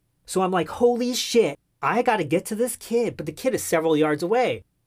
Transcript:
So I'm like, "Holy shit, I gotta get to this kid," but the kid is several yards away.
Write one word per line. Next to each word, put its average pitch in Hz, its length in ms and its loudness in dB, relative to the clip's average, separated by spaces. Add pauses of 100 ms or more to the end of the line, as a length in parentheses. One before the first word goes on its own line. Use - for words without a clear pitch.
(280)
So 190 160 -2
I'm 185 80 0
like, 170 180 0
"Holy 240 460 2
shit, 196 420 2 (240)
I 190 220 0
gotta 220 200 2
get 156 220 -2
to 220 100 -8
this 240 200 -2
kid," 220 420 -2
but 156 80 -10
the 156 60 -6
kid 226 240 -2
is - 80 -4
several 160 340 2
yards 151 240 2
away. 185 420 0 (240)